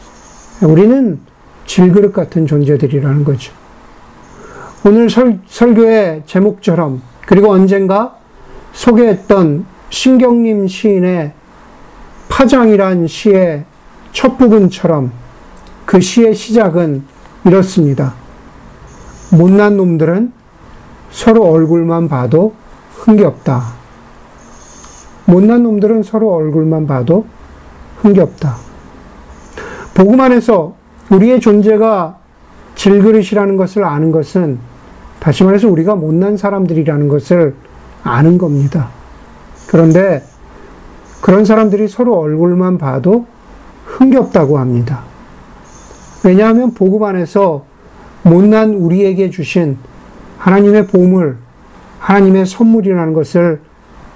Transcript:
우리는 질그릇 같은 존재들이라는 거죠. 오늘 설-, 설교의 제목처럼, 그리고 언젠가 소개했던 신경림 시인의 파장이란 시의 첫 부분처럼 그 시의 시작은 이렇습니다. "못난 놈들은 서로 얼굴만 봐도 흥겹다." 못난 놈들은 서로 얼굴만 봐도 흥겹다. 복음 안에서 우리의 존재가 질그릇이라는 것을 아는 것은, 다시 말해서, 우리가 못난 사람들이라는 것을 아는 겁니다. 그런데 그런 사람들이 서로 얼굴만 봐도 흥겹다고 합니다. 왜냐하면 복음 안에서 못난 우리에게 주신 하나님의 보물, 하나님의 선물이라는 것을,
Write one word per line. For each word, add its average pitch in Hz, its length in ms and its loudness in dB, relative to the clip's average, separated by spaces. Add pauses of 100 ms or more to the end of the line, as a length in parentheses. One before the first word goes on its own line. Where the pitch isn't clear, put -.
(640)
우리는 196 580 2 (460)
질그릇 185 460 2
같은 165 340 -4
존재들이라는 143 800 -2
거죠. 139 280 -6 (1300)
오늘 220 240 4
설-, 233 380 0
설교의 220 800 0
제목처럼, 180 760 -2 (240)
그리고 202 240 4
언젠가 196 640 0 (560)
소개했던 196 920 0 (240)
신경림 233 800 0
시인의 185 640 -4 (960)
파장이란 208 800 0
시의 175 580 -2 (480)
첫 254 240 -2
부분처럼 180 760 0 (760)
그 185 140 2
시의 220 340 0
시작은 175 680 -2 (420)
이렇습니다. 165 680 0 (1160)
"못난 196 460 2
놈들은 180 560 -2 (800)
서로 226 340 2
얼굴만 165 640 0
봐도 147 460 -2 (420)
흥겹다." 165 640 0 (1600)
못난 208 360 2
놈들은 214 400 0
서로 214 320 -2
얼굴만 156 520 -2
봐도 143 400 -2 (760)
흥겹다. 180 540 0 (1400)
복음 208 260 4
안에서 240 540 0 (360)
우리의 226 300 4
존재가 208 800 0 (560)
질그릇이라는 202 840 2
것을 190 280 -4
아는 156 260 -2
것은, 156 480 -4 (640)
다시 156 240 0
말해서, 196 240 2
우리가 180 260 0
못난 175 420 -2
사람들이라는 165 720 -2
것을 151 460 -2 (480)
아는 147 340 0
겁니다. 143 520 -4 (800)
그런데 165 560 2 (1000)
그런 196 240 2
사람들이 214 440 0
서로 233 300 -2
얼굴만 175 580 -2
봐도 151 500 -2 (600)
흥겹다고 190 720 0
합니다. 123 460 -4 (1200)
왜냐하면 226 520 2
복음 202 300 -2
안에서 185 600 -4 (580)
못난 208 520 2
우리에게 190 560 -2
주신 165 480 -4 (600)
하나님의 202 500 2
보물, 180 500 0 (640)
하나님의 190 440 2
선물이라는 190 720 -2
것을, 160 460 -2 (560)